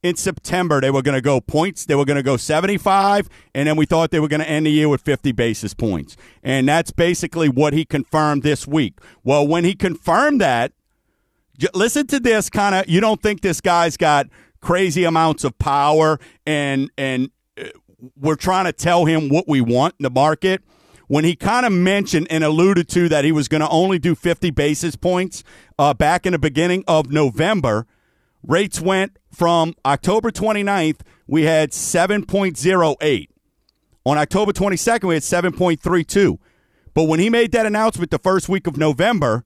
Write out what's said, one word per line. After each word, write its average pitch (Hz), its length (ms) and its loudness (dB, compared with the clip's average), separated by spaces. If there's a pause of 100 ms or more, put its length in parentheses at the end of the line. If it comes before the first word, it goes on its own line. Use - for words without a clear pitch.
in 175 140 -2
September 175 640 -2
they 135 100 0
were 135 120 0
gonna 135 180 0
go 131 220 0
points. 160 420 -4
They 143 120 0
were 143 100 2
gonna 143 160 0
go 131 160 0
seventy-five, 196 920 0 (260)
and 139 140 0
then 151 80 2
we 156 80 2
thought 160 280 0
they 165 80 0
were 143 80 -2
gonna 151 160 -2
end 156 200 -2
the 151 60 2
year 151 180 2
with 143 140 0
fifty 135 300 -2
basis 113 420 -4
points. 90 420 -6 (260)
And 131 240 0
that's 160 260 0
basically 170 580 0
what 143 240 0
he 160 100 0
confirmed 147 580 -2
this 147 240 -2
week. 139 320 -2 (240)
Well, 143 240 2
when 170 180 0
he 196 100 2
confirmed 196 680 0
that, 127 320 0 (840)
j-, 160 160 0
listen 240 320 0
to 277 140 -2
this 226 280 2
kinda, 196 400 0
you 170 120 2
don't 220 200 0
think 208 220 -2
this 180 180 -2
guy's 170 380 0
got 147 300 2 (340)
crazy 180 420 0
amounts 160 380 0
of 135 160 -6
power 151 640 2 (240)
and, 139 540 -2
and, 131 320 -4 (280)
uh, - 60 -14 (500)
we're 143 220 -2
trying 185 300 -2
to 165 80 -4
tell 170 320 0
him 156 240 0
what 160 180 0
we 143 140 2
want 123 360 2
in 143 40 -6
the 131 80 -2
market. 156 520 0 (460)
When 151 160 2
he 170 100 2
kinda 226 360 0
mentioned 185 580 0
and 160 160 -2
alluded 170 460 2
to 175 180 2
that 147 160 2
he 160 80 2
was 151 160 0
gonna 156 220 0
only 185 280 2
do 156 160 0
fifty 170 360 -2
basis 151 460 -2
points, 180 460 -4 (360)
uh, 143 160 2
back 165 320 0
in 180 60 0
the 165 60 0
beginning 160 480 0
of 156 240 0
November, 139 760 0 (600)
rates 175 360 -2
went 190 360 -2 (140)
from 170 420 0 (120)
October 208 440 0
twenty-ninth, 202 720 -2 (240)
we 151 180 0
had 156 280 2
seven 190 540 -2
point 185 320 -2
zero 165 420 2
eight. 135 300 -2 (720)
On 147 140 2
October 190 340 0
twenty-second, 190 560 -2
we 165 60 0
had 156 100 -2
seven 175 300 -2
point 175 260 0
three 170 240 0
two. 185 340 2 (540)
But 160 120 2
when 160 140 2
he 208 120 2
made 233 220 2
that 226 120 2
announcement 214 460 -2
the - 80 -2
first 190 300 0
week 190 180 -2
of 151 100 -6
November 151 680 0